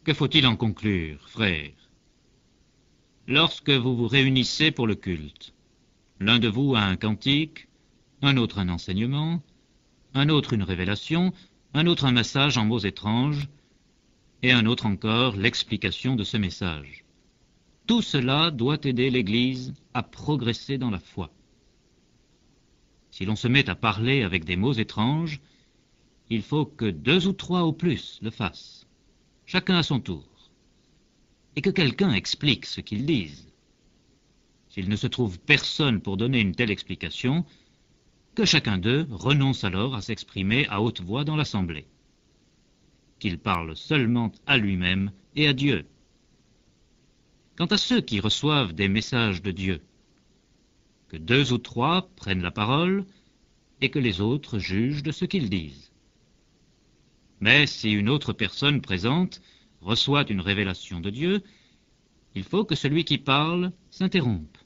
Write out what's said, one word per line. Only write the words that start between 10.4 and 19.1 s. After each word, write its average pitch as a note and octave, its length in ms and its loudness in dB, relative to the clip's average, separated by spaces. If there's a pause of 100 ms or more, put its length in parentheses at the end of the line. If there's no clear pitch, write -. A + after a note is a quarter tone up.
une A2 120 0
révélation, G2 680 0 (420)
un D3+ 120 2
autre E3+ 180 2
un C3+ 80 4
message B2 460 2
en A2 80 2
mots A2+ 140 2
étranges, A#2+ 680 0 (920)
et B2+ 120 6
un A2+ 140 6
autre B2 180 0
encore A2 500 0
l'explication A2 800 -2
de G#2+ 80 -2
ce A2+ 140 -4
message. E2 680 -4 (840)
Tout A#3 140 2
cela D3 500 0
doit C#3 320 0
aider C3 260 2
l'Église B2+ 640 0 (200)